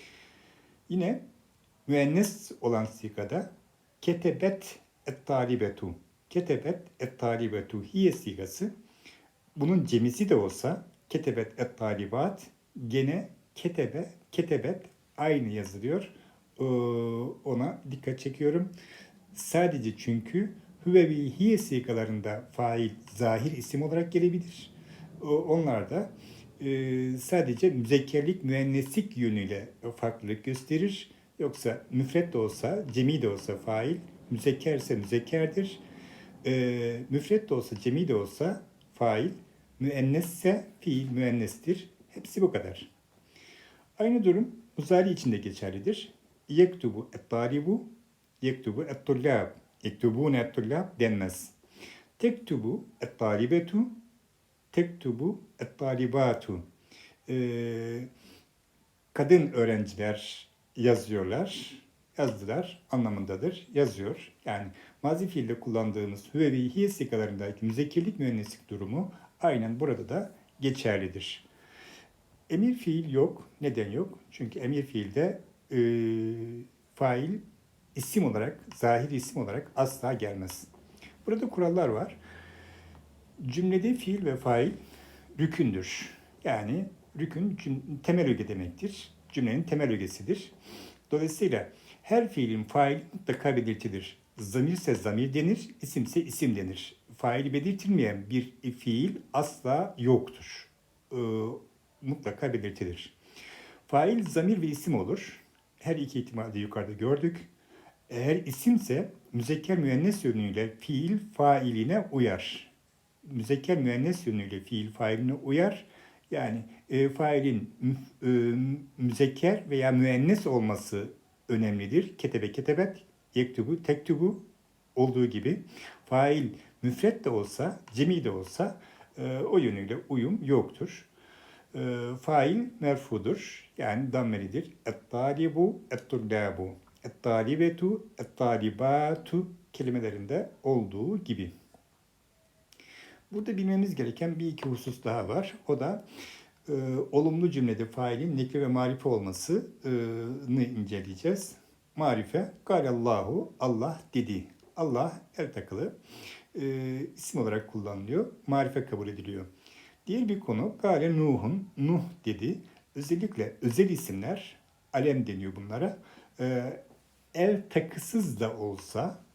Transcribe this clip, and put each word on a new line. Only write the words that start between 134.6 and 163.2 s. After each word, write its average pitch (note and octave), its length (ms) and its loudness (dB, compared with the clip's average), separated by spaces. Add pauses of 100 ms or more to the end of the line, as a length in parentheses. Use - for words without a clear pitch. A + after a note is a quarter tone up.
Et-talibu, C#3+ 960 0 (100)
et-tullabu, G#2 840 -2 (280)
et-talibetu, D#3 1040 0 (120)
et-talibatu C3+ 1300 0 (220)
kelimelerinde B2 760 -4 (140)
olduğu B2 600 0
gibi. F#2+ 280 -4 (1800)
Burada G#3+ 260 -4
bilmemiz F#3+ 380 2
gereken D#3 440 -2
bir E3 80 -2
iki D#3 220 -4
husus B2 340 -6
daha A2 240 -2
var. F3 280 -2 (120)
O C#3+ 120 2
da, E3+ 260 -4 (640)
e, D3 40 0 (380)
olumlu D#3+ 380 4
cümlede A#2 360 2
failin B2+ 520 -2
nekre C3 240 0
ve C3+ 60 2
marife B2+ 420 0
olmasını A#2+ 1500 -2
inceleyeceğiz. G#2 920 -2 (400)
Marife, D3 580 0 (120)
"Galallahu", A#2+ 920 0
Allah B2+ 420 -2 (120)
dedi. G2+ 340 -2 (280)
Allah D3+ 460 -2 (160)
el D#3 160 -6
takılı, G#2+ 440 -6 (640)
e, C3 380 -4 (160)
isim - 260 -6
olarak A2 300 -2
kullanılıyor. G#2 600 -4 (160)
Marife C3+ 380 0
kabul G2+ 220 -6
ediliyor. G2+ 380 -10 (640)
Diğer A3 220 0
bir G3 100 -2
konu, D3 420 -2
"Gale E3 360 4
Nuh'un", D3 600 2
Nuh D#3 240 2 (240)
dedi. A2 360 -2 (340)
Özellikle C#3+ 640 -2